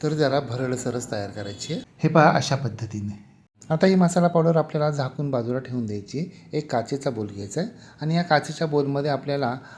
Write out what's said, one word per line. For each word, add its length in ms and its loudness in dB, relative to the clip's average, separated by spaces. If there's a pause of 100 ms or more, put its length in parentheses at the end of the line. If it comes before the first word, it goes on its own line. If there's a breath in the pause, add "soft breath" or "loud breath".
तर 60 0
जरा 320 2
भरडसरच 720 -4
तयार 180 -4
करायची 420 -8
आहे. 100 -6 (200)
हे 60 2
पहा, 220 8
अशा 260 2
पद्धतीने. 640 -6 (520)
आता 160 4
ही 80 6
मसाला 340 6
पावडर 280 4
आपल्याला 340 0
झाकून 400 -4
बाजूला 280 -2
ठेवून 280 -6
द्यायची. 380 -6 (280 loud breath)
एक 200 -4
काचेचा 380 -2
बोल 160 -6
घ्यायचा 340 -8
आहे 100 -4 (300 loud breath)
आणि 160 0
या 60 2
काचेच्या 440 0
बोलमध्ये 440 0
आपल्याला 460 -2 (220 loud breath)